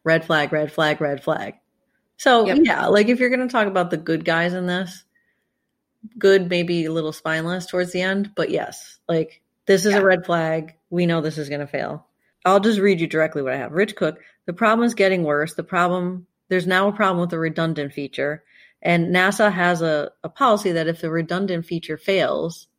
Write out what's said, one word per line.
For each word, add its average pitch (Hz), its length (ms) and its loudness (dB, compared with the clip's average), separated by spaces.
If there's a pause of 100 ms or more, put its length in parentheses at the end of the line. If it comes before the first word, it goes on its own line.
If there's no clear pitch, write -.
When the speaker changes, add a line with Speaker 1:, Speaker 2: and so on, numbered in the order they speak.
Speaker 1:
red 165 220 2
flag, 151 260 0
red 151 200 -2
flag, 151 300 0
red 143 220 -4
flag. 101 320 -4 (640)
So, 233 300 4
Speaker 2:
Yep. 226 160 2
Speaker 1:
yeah, 233 240 0
like, 208 220 4
if 247 100 2
you're 247 100 2
gonna 254 200 0
talk 226 180 0
about 180 240 0
the 170 60 -4
good 165 280 -4
guys 170 300 0
in 180 100 -4
this, 180 380 -6 (1120)
good, 196 320 4
maybe 175 360 0
a 160 60 -4
little 156 220 -4
spineless 160 540 -4
towards 180 240 -2
the 180 100 -2
end, 196 340 -2
but 165 140 -2
yes, - 480 -6 (100)
like, 160 340 -2 (260)
this 190 180 4
is 208 80 2
a 202 40 4
Speaker 2:
Yeah. 196 60 2
Speaker 1:
red 185 220 2
flag. 160 480 -2 (160)
We 175 160 0
know 165 160 0
this 151 160 -4
is 147 120 -8
gonna 143 180 -6
fail. - 400 -8 (380)
I'll 196 140 6
just 208 200 2
read 190 200 4
you 170 80 0
directly 156 340 -2
what 131 120 -4
I 135 40 -4
have. 131 140 -8
Rich 202 240 0
Cook, 156 240 -2 (260)
"The 180 80 -8
problem 226 320 2
is 233 100 0
getting 190 280 2
worse. 147 300 0
The - 100 -8
problem, 180 640 -2 (220)
there's 180 180 0
now 185 220 2
a 202 40 -4
problem 190 280 0
with 175 80 -2
the 170 100 -4
redundant 160 540 -4
feature. 143 500 -6 (380)
And 170 340 0
nasa 202 340 2
has 175 320 0
a, 151 300 -2 (140)
a 202 40 -8
policy 208 440 0
that 165 160 0
if 165 100 -4
the 165 100 -6
redundant 170 560 -4
feature 165 320 -8
fails, 160 680 -2 (100)